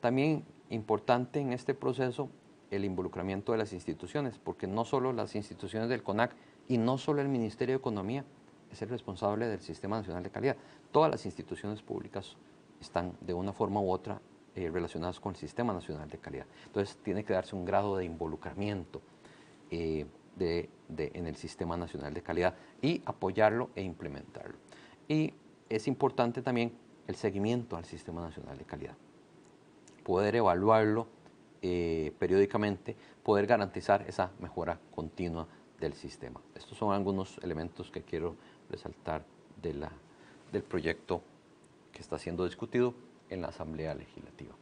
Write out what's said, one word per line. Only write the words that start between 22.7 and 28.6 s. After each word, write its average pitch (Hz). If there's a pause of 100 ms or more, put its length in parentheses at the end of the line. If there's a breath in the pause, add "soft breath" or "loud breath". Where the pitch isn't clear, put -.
y 165
apoyarlo 107
e 95
implementarlo. 78 (500 loud breath)
Y 156 (340)
es 110
importante 123
también 117 (340)
el 95
seguimiento 107
al 85
Sistema 82
Nacional 67
de 65